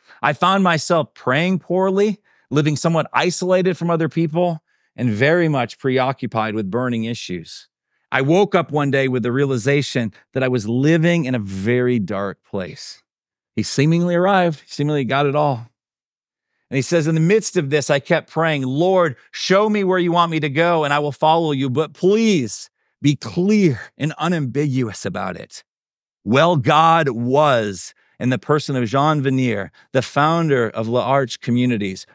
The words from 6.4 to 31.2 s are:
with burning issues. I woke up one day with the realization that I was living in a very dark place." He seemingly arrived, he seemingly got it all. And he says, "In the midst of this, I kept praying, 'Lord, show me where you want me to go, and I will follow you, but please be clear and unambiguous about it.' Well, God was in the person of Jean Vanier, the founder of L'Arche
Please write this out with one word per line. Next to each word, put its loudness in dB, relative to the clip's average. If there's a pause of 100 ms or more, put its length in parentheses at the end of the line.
with -4
burning -2
issues. -10 (420)
I 0
woke 2
up 0
one 0
day 2
with -2
the -2
realization 0 (180)
that -2
I 0
was -2
living 2
in -2
a 0
very 0
dark -6
place." -12 (520)
He -2
seemingly 0
arrived, 2
he -20
seemingly -2
got 0
it 0
all. -2 (1000)
And -4
he 0
says, 0
"In 0
the 2
midst 2
of -2
this, 0
I 4
kept -2
praying, 0
'Lord, 2 (160)
show 2
me 0
where 0
you 0
want 2
me -2
to -2
go, 2
and 0
I 2
will -2
follow 2
you, -2
but -2
please 0 (320)
be 4
clear 0 (200)
and -4
unambiguous -2
about -8
it.' -18 (600)
Well, 4
God 4
was 0 (280)
in -2
the -2
person -2
of -2
Jean 0
Vanier, -2 (220)
the 2
founder 0
of -6
L'Arche 0